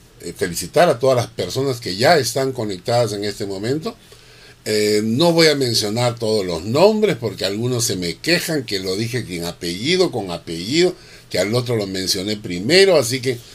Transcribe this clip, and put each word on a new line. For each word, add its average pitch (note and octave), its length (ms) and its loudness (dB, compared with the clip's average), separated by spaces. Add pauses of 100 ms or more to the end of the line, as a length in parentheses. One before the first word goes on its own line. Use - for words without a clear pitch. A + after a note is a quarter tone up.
(200)
eh, F2 160 -10
felicitar G2 520 0
a B2 120 0
todas C3 160 4
las A2+ 100 0
personas A#2+ 540 -4
que F#2 160 -6
ya D3+ 200 4
están C3+ 360 0
conectadas A2 600 -2
en G2+ 120 -4
este G#2 200 -6
momento. A#2 520 -4 (680)
Eh, G#2+ 380 2
no C3 300 2
voy E3 160 6
a D3 80 4
mencionar A#2 600 0
todos G#2+ 300 0
los E2+ 160 -4
nombres F3+ 540 4
porque G#2 280 -6
algunos A#2 380 -2
se A2+ 140 -2
me F2 220 -4
quejan E3 460 -2
que G2+ 140 -4
lo F#2+ 160 -4
dije A2+ 340 -2
en E2+ 180 -6
apellido, A#2+ 680 -2
con G2+ 180 -6
apellido, F#2 640 -2 (340)
que F#2 120 0
al G2+ 160 0
otro B2 180 -2
lo G2+ 140 -2
mencioné F#2+ 480 -4
primero, B2+ 600 2
así B2+ 240 0
que A#2+ 160 -2 (180)